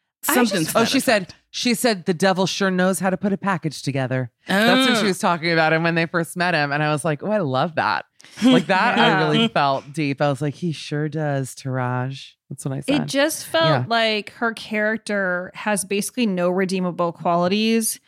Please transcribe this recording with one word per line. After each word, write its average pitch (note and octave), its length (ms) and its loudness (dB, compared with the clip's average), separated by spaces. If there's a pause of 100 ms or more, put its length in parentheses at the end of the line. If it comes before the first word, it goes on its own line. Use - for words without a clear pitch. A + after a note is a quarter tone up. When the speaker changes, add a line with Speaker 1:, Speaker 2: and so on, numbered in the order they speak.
(280)
Speaker 1:
I - 60 0
Speaker 2:
Something A3+ 280 2
Speaker 1:
just D#3+ 100 -4
Speaker 2:
to G#3 60 2
Speaker 3:
Oh, A3+ 40 4
Speaker 2:
that A3+ 80 2
Speaker 3:
she C4+ 80 0
Speaker 2:
effect. G#3+ 340 0
Speaker 3:
said, - 40 -20 (160)
she B3 240 0
said, G#3+ 300 0
"The F#3+ 100 0
devil F#3 320 2
sure F#3+ 240 0
knows F#3 280 2
how F#3 120 0
to F#3 60 -2
put G3+ 140 -2
a G3 60 -2
package E3+ 460 -4
together." C3 480 -2 (160)
That's A#3+ 400 4
when A#3+ 100 2
she G#3 60 2
Speaker 2:
Oh. G#3+ 60 2
Speaker 3:
was F3+ 100 -2
talking E3+ 320 0
about D#3+ 220 4
him D#3+ 100 2
when E3+ 100 2
they E3 140 0
first E3 280 -4
met F3 200 0
him. C#3+ 160 0
And D3 100 0
I D3+ 100 2
was D3+ 140 -2
like, D3+ 160 -2
"Oh, F#3+ 100 -6
I G#3+ 60 0
love D3+ 380 0
that." G2+ 300 0 (360)
Like A3+ 240 6
that, G3 320 2
Speaker 1:
<laughs> - 0 -
Yeah. A3+ 220 4
Speaker 3:
I E3 40 2
really D#3 260 2
felt C#3 440 0
deep. C#3+ 300 -2
I C#3+ 60 4
was C3+ 120 -2
like, D3 140 -2
"He E3+ 160 -4
sure D3 360 -6
does, C#3+ 460 -4
Taraj." B2+ 760 -4 (180)
That's - 160 -12
what C3+ 100 -4
I C#3+ 40 -6
said. C4+ 220 0
Speaker 1:
It D3 60 -6
just C#4 380 -2
felt E4 200 0
Speaker 3:
Yeah. C#4+ 220 2
Speaker 1:
like A3 460 0
her A3+ 200 -2
character G#3 1000 -4
has G3+ 320 -2
basically G3+ 400 -2
no F3+ 240 0
redeemable F3+ 600 0
qualities, G3+ 960 0